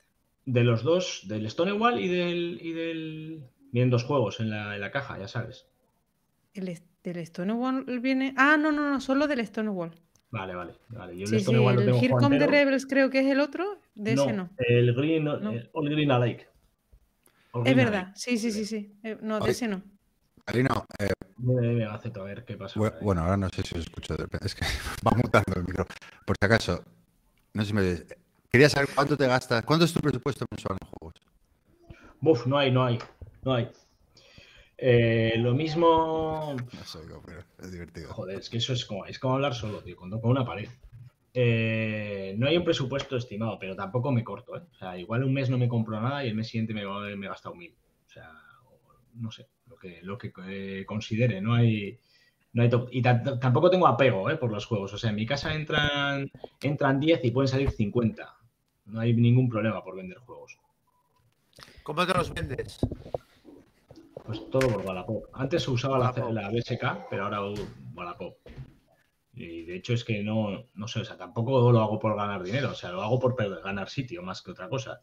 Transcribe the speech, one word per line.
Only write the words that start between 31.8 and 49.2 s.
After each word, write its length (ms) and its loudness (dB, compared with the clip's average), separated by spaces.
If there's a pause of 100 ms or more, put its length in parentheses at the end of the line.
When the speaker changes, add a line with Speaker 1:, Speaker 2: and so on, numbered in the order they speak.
Speaker 1:
Buf, 260 4
no 120 2
hay, 140 4
no 120 4
hay, 140 0 (460)
no 100 2
hay. 140 0 (1120)
Eh, 580 6
lo 160 2
mismo 1000 2
Speaker 3:
No 280 -10
sé, 160 -14 (260)
pero 160 -16 (160)
es 140 -14
divertido. 400 -12
Speaker 1:
Joder, 260 -8
es 100 -12
que 100 -4
eso 140 -2
es 120 -2
como, 220 -8
es 120 -12
como 160 -2
hablar 200 -2
solo, 280 -8
tío, 140 -16
con, 140 -14
con 200 0
una 160 4
pared. 220 -8 (640)
Eh, 1040 0
no 100 2
hay 80 4
un 80 2
presupuesto 520 -2
estimado, 420 -6
pero 180 -8
tampoco 360 -4
me 120 2
corto, 320 -12
¿eh? 60 -12 (100)
O 20 -20
sea, 240 -10
igual 260 -2
un 100 0
mes 160 -2
no 80 0
me 100 2
compro 320 -2
nada 240 -4
y 40 -2
el 60 -4
mes 140 -4
siguiente 260 -4
me, 100 -6 (320)
me 100 -10
he 20 -10
gastado 260 -12
mil. 200 -20 (320)
O 40 -20
sea, 200 -20 (840)
no 160 -10